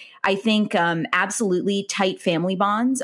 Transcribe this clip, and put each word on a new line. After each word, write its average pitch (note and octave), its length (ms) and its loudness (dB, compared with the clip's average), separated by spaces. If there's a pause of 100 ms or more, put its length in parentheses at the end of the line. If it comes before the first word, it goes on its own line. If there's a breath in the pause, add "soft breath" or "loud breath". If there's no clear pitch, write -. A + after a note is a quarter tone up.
(240 loud breath)
I G3 100 2
think, G#3+ 400 0
um, E3+ 380 0
absolutely G3 720 0
tight F#3+ 360 -2
family F3+ 360 0
bonds A3 480 0